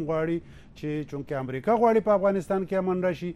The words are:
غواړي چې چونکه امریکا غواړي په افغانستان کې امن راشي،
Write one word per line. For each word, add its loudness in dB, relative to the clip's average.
غواړي 0
چې -8
چونکه -6
امریکا -2
غواړي 4
په 4
افغانستان 0
کې -6
امن 0
راشي، -2